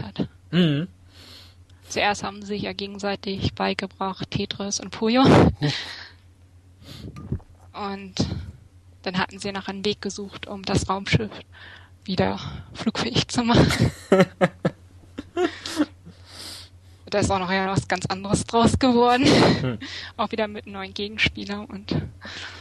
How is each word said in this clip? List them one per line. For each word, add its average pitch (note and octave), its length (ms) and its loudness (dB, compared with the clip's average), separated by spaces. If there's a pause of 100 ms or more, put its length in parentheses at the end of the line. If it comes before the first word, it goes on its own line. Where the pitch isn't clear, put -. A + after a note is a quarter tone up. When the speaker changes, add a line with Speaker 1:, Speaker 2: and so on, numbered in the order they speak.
Speaker 1:
hat. - 260 -6 (220)
Speaker 2:
Mhm. D#3+ 380 2 (1000)
Speaker 1:
Zuerst G3+ 360 0
haben G3+ 160 -8
sie G3+ 80 -14
sich G3+ 140 -6
ja F#3+ 100 -6
gegenseitig G3 840 -4
beigebracht, F#3+ 760 -4
Tetris G3+ 500 -4
und F#3+ 100 -12
Puyo. A#3 320 2
Speaker 2:
<laughs> C4 100 8 (2500)
Speaker 1:
Und G3 420 -8 (880)
dann F#3 160 -4
hatten F#3+ 220 -2
sie G3+ 120 -4
nach G3 160 -8
einem G3 160 -6
Weg G#3 160 0
gesucht, G3+ 460 -8
um G3 160 -12
das - 260 0
Raumschiff G3 420 0 (760)
wieder F#3+ 340 0 (360)
flugfähig - 540 -2
zu - 160 -2
machen. A#3+ 460 6 (200)
Speaker 2:
<laughs> F#3+ 140 8 (2750)
Speaker 1:
Da G3+ 100 2
ist F#3+ 100 2
auch G3 80 2
noch F3+ 140 -2
ja F#3+ 180 2
was F#3+ 160 -2
ganz F#3 200 -2
anderes G3 380 -2
draus A#3 340 4
geworden. B3 460 6 (360)
Speaker 2:
Hm. - 180 -2 (380)
Speaker 1:
Auch G#3+ 160 -4
wieder G#3+ 160 0
mit G#3 180 -12
einem G3+ 60 -14
neuen G3 220 -10
Gegenspieler G#3 760 -4
und, G3+ 260 -8 (680)